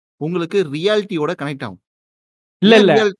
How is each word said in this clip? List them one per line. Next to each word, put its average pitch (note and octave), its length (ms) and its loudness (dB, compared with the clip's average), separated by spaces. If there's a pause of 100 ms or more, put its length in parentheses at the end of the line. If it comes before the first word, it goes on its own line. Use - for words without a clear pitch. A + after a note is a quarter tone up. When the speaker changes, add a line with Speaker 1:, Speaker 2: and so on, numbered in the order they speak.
(220)
Speaker 1:
உங்களுக்கு E3+ 420 -2
ரியாலிட்டியோட E3+ 720 -4
கனெக்ட் C#3 260 -10
ஆகும். F#2+ 160 -12 (840)
Speaker 2:
இல்ல, A3 140 6
Speaker 1:
ஏன் G#3+ 40 8
Speaker 2:
இல்ல. F#3+ 140 4
Speaker 1:
ரியால்-, G#3+ 260 0